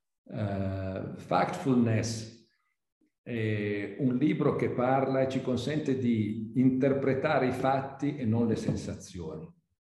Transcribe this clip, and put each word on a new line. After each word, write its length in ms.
Eh, 840
Factfulness 1160
è 760
un 180
libro 380
che 160
parla 520
e 60
ci 120
consente 580
di 560
interpretare 960
i 40
fatti 640
e 80
non 220
le 100
sensazioni. 960